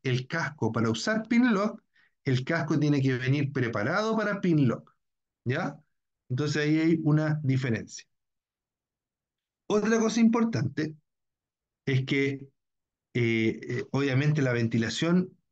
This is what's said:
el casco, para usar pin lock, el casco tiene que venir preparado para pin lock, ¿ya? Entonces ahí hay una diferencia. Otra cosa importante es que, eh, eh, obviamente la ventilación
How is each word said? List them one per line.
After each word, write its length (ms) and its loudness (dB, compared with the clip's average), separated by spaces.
el 240 -2
casco, 460 -4
para 180 0
usar 380 -4
pin 260 4
lock, 280 -2
el 200 0
casco 360 -2
tiene 200 2
que 180 2
venir 340 0
preparado 640 -2
para 240 -2
pin 280 4
lock, 240 -4
¿ya? 340 -4
Entonces 340 0
ahí 180 2
hay 240 2
una 400 2
diferencia. 640 -2
Otra 300 2
cosa 220 0
importante 760 0
es 200 0
que, 420 -2
eh, 480 0
eh, 300 -6
obviamente 500 2
la 100 0
ventilación 840 0